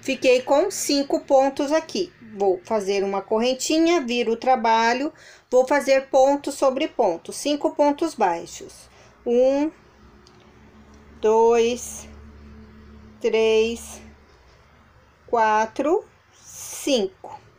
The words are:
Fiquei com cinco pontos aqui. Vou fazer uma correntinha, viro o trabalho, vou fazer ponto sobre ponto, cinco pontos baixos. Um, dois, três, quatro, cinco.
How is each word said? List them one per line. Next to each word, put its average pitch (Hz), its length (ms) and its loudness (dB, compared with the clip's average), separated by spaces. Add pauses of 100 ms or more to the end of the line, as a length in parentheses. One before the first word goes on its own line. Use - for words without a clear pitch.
Fiquei 254 400 2
com 302 300 0
cinco 285 480 -2
pontos 277 520 2
aqui. 320 400 -2 (220)
Vou 190 300 0
fazer 202 400 -2
uma 196 180 -4
correntinha, 277 800 0
viro 240 300 -2
o 226 60 -2
trabalho, 233 760 0 (360)
vou 202 180 4
fazer 269 400 2
ponto 285 440 2
sobre 277 360 0
ponto, 185 440 -4
cinco 294 440 -4
pontos 294 400 0
baixos. - 760 -6 (340)
Um, 262 460 2 (1500)
dois, 233 880 2 (1120)
três, 220 840 0 (1300)
quatro, 226 760 0 (300)
cinco. - 1080 -6 (180)